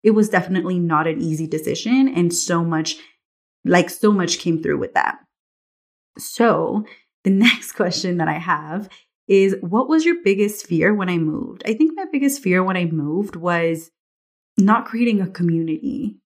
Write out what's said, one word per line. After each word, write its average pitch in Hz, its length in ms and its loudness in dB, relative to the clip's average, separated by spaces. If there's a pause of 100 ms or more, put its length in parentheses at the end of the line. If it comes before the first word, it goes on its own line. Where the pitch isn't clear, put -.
it 220 80 6
was 214 180 4
definitely 180 500 -2
not 165 280 0
an 160 140 -2
easy 160 260 -4
decision 233 600 0
and 170 260 0
so 170 300 0
much, 160 320 -2 (680)
like, 175 240 4
so - 240 0
much 180 280 0
came 165 220 -2
through - 160 -2
with - 160 -6
that. - 260 0 (1000)
So 208 640 0 (400)
the 190 60 2
<laughs> - 0 -
next 202 420 2
question 180 460 -2
that 160 100 0
I 156 100 -4
have 165 500 -4 (400)
is, 196 320 4
what 220 280 0
was 320 160 2
your 349 180 2
biggest 202 440 0
fear 170 280 2
when 190 140 -2
I 175 100 0
moved? 160 480 -4
I 214 80 0
think 311 200 4
my 381 160 -8
biggest 277 320 -2
fear 185 200 2
when 185 140 -2
I 175 100 -2
moved 160 500 -4
was 170 540 -2 (680)
not 220 280 4
creating 226 340 0
a 185 100 -4
community. 165 960 -2